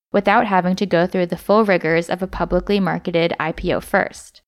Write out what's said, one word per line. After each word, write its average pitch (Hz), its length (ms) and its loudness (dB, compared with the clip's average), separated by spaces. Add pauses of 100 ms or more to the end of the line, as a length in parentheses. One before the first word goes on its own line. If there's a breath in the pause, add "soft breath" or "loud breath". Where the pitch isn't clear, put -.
(120)
without 208 340 2
having 185 300 2
to 202 100 -2
go 180 200 2
through 180 200 -2
the 175 120 -6
full 214 260 2
rigors 170 460 0
of 185 120 -2
a 185 40 -4
publicly 180 540 -2
marketed 170 580 -2
I 160 140 -4
P 165 200 -4
O - 80 -2
first. - 680 -4